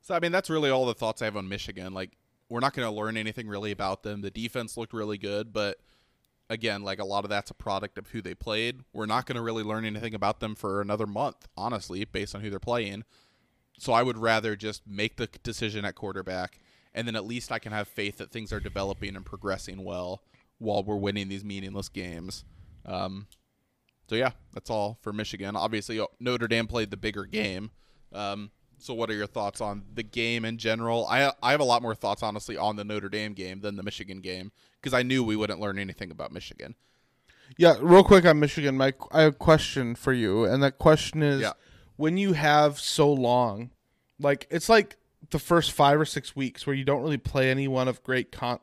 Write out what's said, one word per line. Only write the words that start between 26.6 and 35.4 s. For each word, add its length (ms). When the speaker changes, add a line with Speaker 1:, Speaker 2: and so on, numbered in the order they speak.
Speaker 1:
played 240
the 80
bigger 280
game. 440
Um, 380
so 120
what 160
are 20
your 140
thoughts 340
on 220
the 80
game 420
in 140
general? 480
I, 260
I 80
have 80
a 40
lot 200
more 100
thoughts, 300
honestly, 340
on 200
the 60
Notre 260
Dame 240
game 280
than 140
the 80
Michigan 380
game, 300
'cause 120
I 100
knew 200
we 120
wouldn't 240